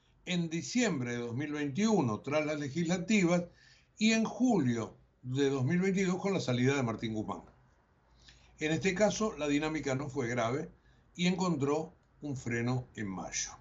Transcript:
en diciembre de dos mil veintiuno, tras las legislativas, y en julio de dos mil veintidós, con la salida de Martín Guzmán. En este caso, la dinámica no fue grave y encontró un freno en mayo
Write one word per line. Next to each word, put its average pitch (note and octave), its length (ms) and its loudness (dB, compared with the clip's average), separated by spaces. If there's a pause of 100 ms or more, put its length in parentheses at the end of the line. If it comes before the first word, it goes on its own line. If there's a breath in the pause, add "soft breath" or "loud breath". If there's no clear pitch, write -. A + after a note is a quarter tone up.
(260 soft breath)
en F3 240 -2
diciembre E3 600 0
de A#2+ 80 -4
dos A#2+ 160 -4
mil D3 160 -4
veintiuno, D3 680 0
tras D3+ 240 0
las D3+ 140 -2
legislativas, F3 840 2 (540 soft breath)
y A3 160 4
en A3 100 4
julio C3 760 2 (240)
de C3+ 300 0
dos C3+ 120 0
mil E3+ 160 2
veintidós, F#3 380 2
con G3 160 0
la D#3+ 60 0
salida B2+ 360 2
de C#3+ 60 0
Martín A2 320 -2
Guzmán. F#2+ 300 -6 (1120 soft breath)
En D#3 140 0
este F3+ 240 2
caso, G#3 420 0
la D3 100 -4
dinámica D3 460 -2
no C3+ 160 -4
fue B2+ 180 -4
grave B2 440 -2 (440 soft breath)
y F3 120 0
encontró E3 680 0 (280)
un C#3+ 160 -6
freno A#2+ 580 -2
en G#2+ 120 -6
mayo F2 540 -8